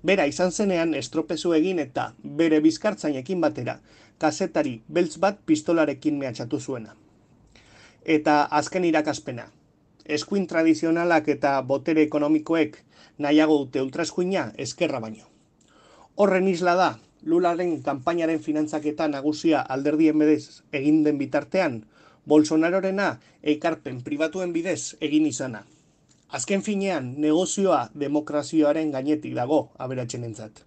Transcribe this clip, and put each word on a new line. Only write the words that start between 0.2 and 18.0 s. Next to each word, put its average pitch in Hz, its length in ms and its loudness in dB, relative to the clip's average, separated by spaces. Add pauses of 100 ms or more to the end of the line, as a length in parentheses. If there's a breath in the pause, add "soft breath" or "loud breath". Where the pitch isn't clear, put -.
izan 180 260 0
zenean 170 420 0
estropezu 156 640 -2
egin 170 280 2
eta 123 260 -6 (320)
bere 156 180 6
bizkartzainekin 160 800 0
batera, 127 380 -2 (400 soft breath)
kazetari 156 560 -2 (140)
beltz 156 360 0
bat 202 220 0
pistolarekin 151 760 0
mehatxatu 127 400 -6
zuena. 120 340 -10 (1080 soft breath)
Eta 151 380 4 (180)
azken 180 240 -2
irakaspena. 151 640 -2 (560)
Eskuin 175 420 -4
tradizionalak 165 880 2
eta 139 300 0
botere 139 420 2
ekonomikoek 151 760 0 (400 soft breath)
nahiago 151 460 4
dute 131 180 -4
ultraeskuina 160 680 -4 (180)
ezkerra 143 320 -4
baino. 110 240 -12 (920 soft breath)
Horren 190 320 4
isla 175 280 2
da, 175 160 4 (300)
Lularen 170 600 0
kanpainaren 160 560 -2